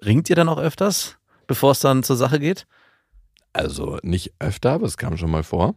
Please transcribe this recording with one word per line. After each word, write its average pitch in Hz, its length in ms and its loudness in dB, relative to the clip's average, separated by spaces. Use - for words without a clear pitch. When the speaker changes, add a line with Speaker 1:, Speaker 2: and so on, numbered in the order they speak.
Speaker 1:
ringt 113 280 2
ihr 175 40 4
dann 165 140 4
auch 156 80 -2
öfters, 170 600 -2
bevor 139 260 4
es 135 100 0
dann 135 220 4
zur 131 120 0
Sache 131 240 2
geht? 165 260 -4
Speaker 2:
Also 76 480 -4
nicht 87 380 -4
öfter, - 320 0
aber 170 140 -2
es - 100 -6
kam 101 220 -6
schon 82 120 -2
mal 80 140 0
vor. 95 340 0